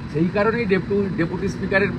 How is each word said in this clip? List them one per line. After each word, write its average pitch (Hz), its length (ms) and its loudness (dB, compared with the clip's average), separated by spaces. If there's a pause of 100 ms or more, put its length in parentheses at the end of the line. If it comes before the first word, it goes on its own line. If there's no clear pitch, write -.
(140)
সেই 165 200 2
কারণেই 220 320 2
ডেপু-, 190 520 0
ডেপুটি 180 300 -2
স্পিকারের 190 520 0